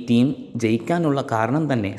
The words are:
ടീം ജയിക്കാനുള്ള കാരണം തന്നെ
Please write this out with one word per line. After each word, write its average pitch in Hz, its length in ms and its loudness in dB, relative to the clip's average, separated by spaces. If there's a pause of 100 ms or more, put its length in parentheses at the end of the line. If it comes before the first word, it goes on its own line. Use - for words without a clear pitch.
ടീം 120 180 6 (360)
ജയിക്കാനുള്ള 139 680 0
കാരണം 123 400 0
തന്നെ 104 280 -2